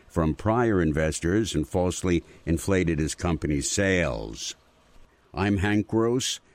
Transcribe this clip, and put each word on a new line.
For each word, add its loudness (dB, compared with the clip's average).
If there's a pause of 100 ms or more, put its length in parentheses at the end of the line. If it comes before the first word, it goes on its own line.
from 0
prior 0
investors 0
and -2
falsely 0 (220)
inflated 0
his -2
company's -2
sales. -2 (800)
I'm 2
Hank 2
Gross, 0 (160)